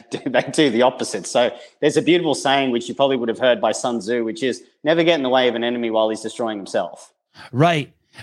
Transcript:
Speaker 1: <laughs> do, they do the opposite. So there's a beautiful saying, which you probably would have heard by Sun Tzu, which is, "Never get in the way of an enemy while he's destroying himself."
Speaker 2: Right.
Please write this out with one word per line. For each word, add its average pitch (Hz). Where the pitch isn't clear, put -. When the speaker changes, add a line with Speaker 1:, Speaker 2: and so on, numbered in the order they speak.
Speaker 1:
<laughs> -
do, 120
they 120
do 143
the 113
opposite. 117
So 123
there's 147
a 151
beautiful 160
saying, 135
which 117
you 117
probably 135
would 117
have 107
heard 120
by 113
Sun 120
Tzu, 117
which 110
is, 123
"Never 165
get 170
in 139
the 127
way 127
of 117
an 117
enemy 120
while 110
he's 107
destroying 110
himself." -
Speaker 2:
Right. 151